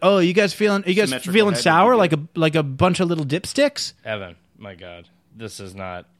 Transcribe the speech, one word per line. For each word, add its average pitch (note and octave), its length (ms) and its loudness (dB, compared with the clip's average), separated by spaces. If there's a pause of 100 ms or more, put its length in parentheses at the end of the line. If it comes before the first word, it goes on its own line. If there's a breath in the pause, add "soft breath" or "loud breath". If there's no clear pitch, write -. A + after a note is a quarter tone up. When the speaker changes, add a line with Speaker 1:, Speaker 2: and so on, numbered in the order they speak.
Speaker 1:
oh, G3 180 4
you F3 140 4
guys G3+ 200 2
feeling, G3+ 340 0
you F#3 80 2
guys G#3 140 2
Speaker 2:
Symmetrical C3 240 -6
Speaker 1:
feeling G#3 200 4
Speaker 2:
head D3 40 -2
would - 60 -4
Speaker 1:
sour F3+ 280 6
Speaker 2:
be B3 60 4
Speaker 1:
like F#3 140 4
Speaker 2:
good. D#3 240 -2
Speaker 1:
a, - 40 -4
like D#3 160 2
a D3+ 80 2
bunch D3+ 380 0
of F3 80 0
little D#3+ 160 -2
dipsticks? C4+ 680 -2 (120)
Speaker 3:
Evan, G2 320 -10 (200)
my G2+ 180 -18
God, F2 320 -20 (280)
this A2 240 -14
is F#2+ 160 -16
not. F#2 320 -12 (120)